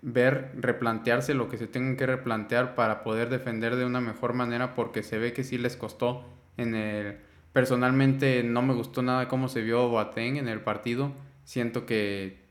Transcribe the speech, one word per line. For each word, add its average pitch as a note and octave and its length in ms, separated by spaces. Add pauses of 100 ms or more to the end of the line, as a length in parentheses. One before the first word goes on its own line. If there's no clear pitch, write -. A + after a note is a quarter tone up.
ver, C3 540
replantearse A#2+ 800
lo B2 160
que A2+ 80
se A2 80
tengan C3 320
que C3 80
replantear B2 680
para A2 280
poder A2+ 260
defender A#2 480
de B2+ 80
una B2 160
mejor A#2+ 320
manera, B2 420
porque A2 280
se A2 160
ve A#2 160
que C3 100
sí B2+ 140
les B2 180
costó B2 480 (320)
en A#2 180
el, G#2 440 (340)
personalmente C3 880
no A#2 200
me C3+ 100
gustó B2 300
nada B2+ 260
cómo C3 200
se B2 120
vio A#2 280
Boateng A#2 500
en C3 100
el G#2+ 140
partido. A#2+ 500 (320)
Siento A#2 400
que G2+ 540 (120)